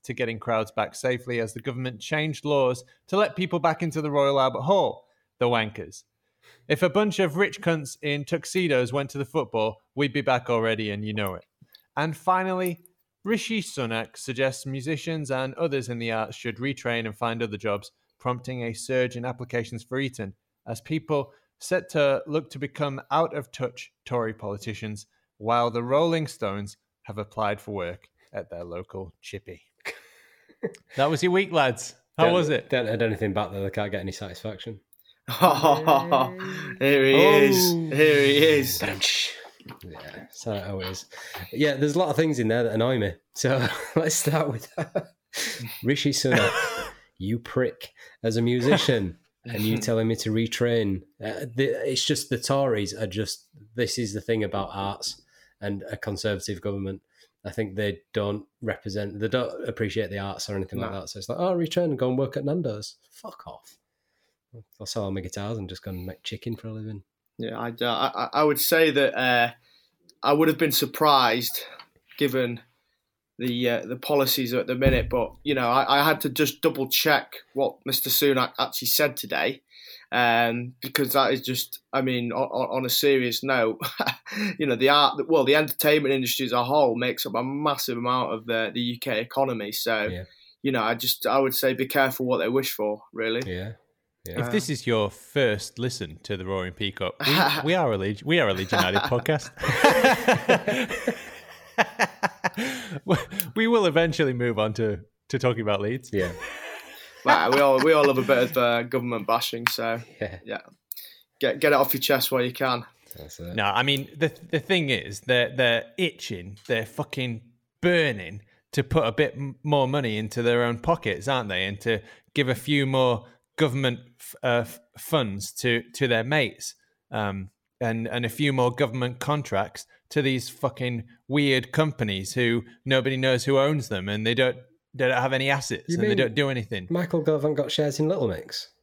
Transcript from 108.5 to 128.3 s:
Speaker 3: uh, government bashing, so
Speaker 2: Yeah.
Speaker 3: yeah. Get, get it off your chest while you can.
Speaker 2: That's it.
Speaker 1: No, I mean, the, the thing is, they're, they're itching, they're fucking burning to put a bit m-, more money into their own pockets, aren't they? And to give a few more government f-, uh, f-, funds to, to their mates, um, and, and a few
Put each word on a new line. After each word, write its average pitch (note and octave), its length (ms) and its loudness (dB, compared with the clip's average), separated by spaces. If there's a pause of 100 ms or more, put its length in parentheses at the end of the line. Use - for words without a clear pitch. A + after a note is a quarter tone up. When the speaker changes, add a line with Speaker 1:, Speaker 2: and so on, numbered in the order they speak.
Speaker 3:
uh, A#2+ 260 4
government A#2+ 440 -2
bashing, A#2 400 0
so A#2 320 0 (200)
Speaker 2:
Yeah. F#2 260 -8
Speaker 3:
yeah. G#2 140 -8 (800)
Get, C3+ 200 0
get D3 120 4
it D3 40 8
off C3 180 4
your C3 80 -4
chest C3 300 2
while B2+ 120 2
you B2 100 -4
can. B2 320 -2 (320)
Speaker 2:
That's D#2 220 -16
it. F2 160 -10
Speaker 1:
No, G#2 100 0
I G#2 180 2
mean, C#3 340 0
the, D#3 140 0 (200)
the D#3 80 0
thing E3+ 300 0
is, G2+ 320 -4
they're, B2 340 0
they're A#2+ 300 2 (120)
itching, G2+ 600 -6 (100)
they're A2+ 180 0
fucking A#2 560 -6 (400)
burning B2 600 0 (320)
to C#3 100 2
put D3+ 220 2
a A2+ 60 2
bit D3+ 240 2
m-, C#3 280 -10
more C#3+ 240 4
money B2+ 300 0
into A2 240 -4
their A#2+ 220 4
own A#2+ 160 0
pockets, A#2 480 -2
aren't B2 220 0
they? F#2 160 -2
And G2+ 160 -4
to A2+ 200 0 (320)
give C3 160 2
a B2 60 0
few C#3+ 300 0
more C3 400 2 (300)
government B2+ 440 0 (200)
f-, - 240 -18
uh, C3+ 40 0 (140)
f-, - 180 -10 (180)
funds G#2 560 -2
to, A#2 300 0 (100)
to C#3 140 0
their A2+ 160 2
mates, C3+ 520 -2 (360)
um, G2 380 -4 (300)
and, A2+ 280 -2
and A#2+ 180 -4
a A2 40 -4
few D3 240 0